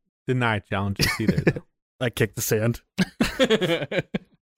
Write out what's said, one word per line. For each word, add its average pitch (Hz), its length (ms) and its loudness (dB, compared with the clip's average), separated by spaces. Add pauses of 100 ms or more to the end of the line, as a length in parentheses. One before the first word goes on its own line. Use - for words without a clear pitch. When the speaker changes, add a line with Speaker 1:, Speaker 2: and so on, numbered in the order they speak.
(260)
Speaker 1:
deny 120 340 0
challenges 101 480 -2 (120)
either, 107 220 2
though. - 220 0 (160)
<laughs> - 200 -20
Speaker 2:
I 127 100 0
kick - 260 -2
the 113 60 -8
sand. 113 380 0 (180)
Speaker 3:
<laughs> 185 1000 0 (580)